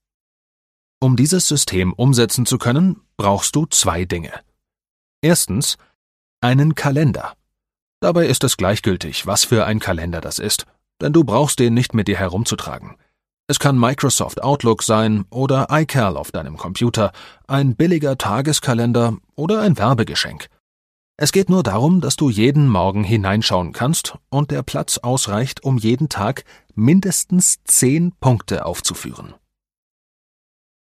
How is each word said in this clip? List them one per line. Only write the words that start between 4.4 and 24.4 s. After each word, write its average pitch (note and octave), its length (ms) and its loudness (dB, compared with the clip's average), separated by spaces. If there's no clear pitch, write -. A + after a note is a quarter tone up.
Erstens, D3+ 560 0
einen C#3 340 4
Kalender. C#3+ 580 0
Dabei E3+ 280 2
ist - 160 0
es C3 140 0
gleichgültig, F#2 680 -2
was F#2+ 180 0
für G#2+ 220 2
ein G#2+ 140 -2
Kalender F2 420 -4
das - 180 -10
ist, - 260 -4
denn D3+ 120 0
du E3 100 6
brauchst C3 360 0
den A#2+ 140 4
nicht B2 200 0
mit G#2+ 140 0
dir G2+ 100 0
herumzutragen. F#2+ 760 -6
Es D3 120 -2
kann C#3 200 2
Microsoft - 640 0
Outlook A#2+ 400 0
sein A2 460 0
oder C3+ 420 -2
iCal B2+ 460 0
auf - 140 -10
deinem D#2 240 -10
Computer, G#2 560 -2
ein C3+ 280 0
billiger D3+ 420 0
Tageskalender A#2 1000 0
oder G#3 260 -2
ein G3+ 160 4
Werbegeschenk. A2 720 -2
Es D3 160 -2
geht G3 160 2
nur F#3 140 4
darum, C3 360 2
dass C#3 160 -2
du D3 140 2
jeden C3+ 400 4
Morgen G2 340 0
hineinschauen G2 680 0
kannst - 440 -2
und C#3 220 -2